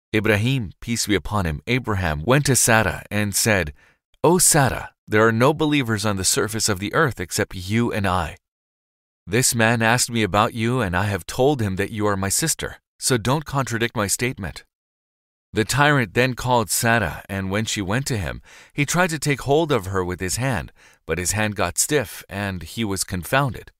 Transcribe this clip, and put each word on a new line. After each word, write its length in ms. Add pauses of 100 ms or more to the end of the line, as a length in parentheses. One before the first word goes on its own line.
(140)
Ibrahim, 680
peace 260
be 80
upon 320
him, 220
Abraham, 580
went 220
to 80
Sarah 560
and 240
said, 380 (500)
"O 160
Sarah, 540 (140)
there 200
are 40
no 220
believers 520
on 120
the 80
surface 420
of 120
the 140
earth 260
except 360
you 380
and 140
I. 300 (920)
This 260
man 300
asked 260
me 140
about 320
you, 260
and 160
I 80
have 220
told 340
him 140
that 160
you 160
are 100
my 120
sister, 480 (200)
so 200
don't 280
contradict 500
my 120
statement." 560 (880)
The 120
tyrant 500
then 180
called 380
Sarah, 580
and 220
when 140
she 160
went 260
to 100
him, 240 (320)
he 140
tried 240
to 80
take 220
hold 300
of 160
her 160
with 160
his 180
hand, 340 (340)
but 140
his 140
hand 220
got 220
stiff, 500
and 360
he 200
was 200
confounded. 760